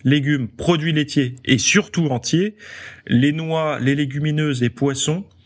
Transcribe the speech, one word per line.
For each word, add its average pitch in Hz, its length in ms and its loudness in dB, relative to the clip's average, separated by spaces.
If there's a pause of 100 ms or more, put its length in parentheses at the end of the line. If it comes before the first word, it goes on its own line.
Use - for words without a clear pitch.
légumes, 139 420 2
produits 165 460 0
laitiers 143 440 0 (100)
et 135 100 4
surtout - 520 2
entiers, 170 480 0 (500)
les 127 260 4
noix, 160 480 -2
les 131 140 2
légumineuses 147 680 -2
et 120 60 2
poissons, 143 560 -2 (220)